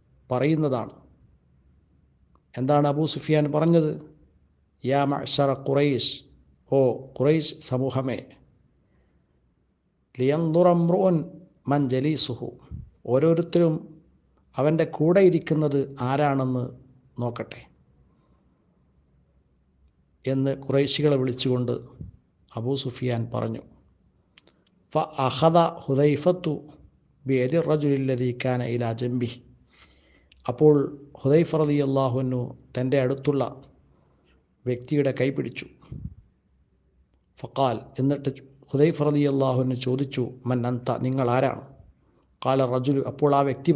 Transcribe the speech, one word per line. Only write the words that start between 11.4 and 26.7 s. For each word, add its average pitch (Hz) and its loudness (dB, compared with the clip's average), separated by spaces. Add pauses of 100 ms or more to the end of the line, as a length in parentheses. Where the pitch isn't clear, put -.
മൻ 143 2
ജലീസുഹു, 131 -2 (560)
ഓരോരുത്തരും 165 2 (800)
അവൻ്റെ 156 2 (120)
കൂടെ 175 4
ഇരിക്കുന്നത് 151 0 (300)
ആരാണെന്ന് 135 0 (540)
നോക്കട്ടെ 120 -8 (2750)
എന്ന് 135 0 (100)
ഖുറൈശികളെ 143 2
വിളിച്ചുകൊണ്ട് 127 -2 (800)
അബൂ 120 -4
സുഫിയാൻ 123 -4 (100)
പറഞ്ഞു. 113 -6 (1300)
ഫ 156 0 (220)
അഖദ 160 4 (220)
ഹുദൈഫത്തു 151 0 (720)